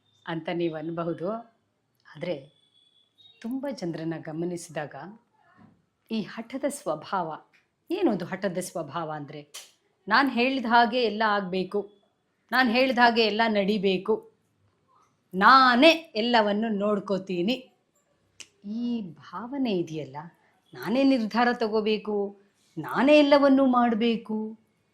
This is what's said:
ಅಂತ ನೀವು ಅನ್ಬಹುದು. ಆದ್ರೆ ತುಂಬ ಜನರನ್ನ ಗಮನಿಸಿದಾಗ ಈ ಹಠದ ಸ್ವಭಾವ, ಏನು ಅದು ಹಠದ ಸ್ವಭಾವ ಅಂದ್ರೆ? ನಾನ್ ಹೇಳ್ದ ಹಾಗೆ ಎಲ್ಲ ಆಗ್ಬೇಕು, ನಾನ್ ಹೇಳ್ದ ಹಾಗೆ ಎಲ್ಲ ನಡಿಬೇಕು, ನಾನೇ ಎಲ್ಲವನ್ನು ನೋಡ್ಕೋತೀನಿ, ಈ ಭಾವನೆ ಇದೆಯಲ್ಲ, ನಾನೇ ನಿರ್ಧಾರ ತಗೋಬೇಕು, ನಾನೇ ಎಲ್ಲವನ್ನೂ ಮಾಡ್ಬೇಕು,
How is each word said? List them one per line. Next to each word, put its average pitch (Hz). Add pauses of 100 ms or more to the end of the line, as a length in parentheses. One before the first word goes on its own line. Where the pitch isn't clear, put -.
(280)
ಅಂತ 165
ನೀವು 170
ಅನ್ಬಹುದು. 165 (840)
ಆದ್ರೆ 151 (880)
ತುಂಬ 262
ಜನರನ್ನ 165
ಗಮನಿಸಿದಾಗ 160 (1160)
ಈ 220
ಹಠದ 226
ಸ್ವಭಾವ, 175 (500)
ಏನು 339
ಅದು 180
ಹಠದ 185
ಸ್ವಭಾವ 165
ಅಂದ್ರೆ? 147 (320)
ನಾನ್ 247
ಹೇಳ್ದ 240
ಹಾಗೆ 240
ಎಲ್ಲ 214
ಆಗ್ಬೇಕು, 196 (600)
ನಾನ್ 247
ಹೇಳ್ದ 254
ಹಾಗೆ 233
ಎಲ್ಲ 214
ನಡಿಬೇಕು, 196 (1000)
ನಾನೇ 262
ಎಲ್ಲವನ್ನು 220
ನೋಡ್ಕೋತೀನಿ, 202 (920)
ಈ 233
ಭಾವನೆ 208
ಇದೆಯಲ್ಲ, 147 (560)
ನಾನೇ 240
ನಿರ್ಧಾರ 240
ತಗೋಬೇಕು, 214 (360)
ನಾನೇ 233
ಎಲ್ಲವನ್ನೂ 277
ಮಾಡ್ಬೇಕು, 233 (340)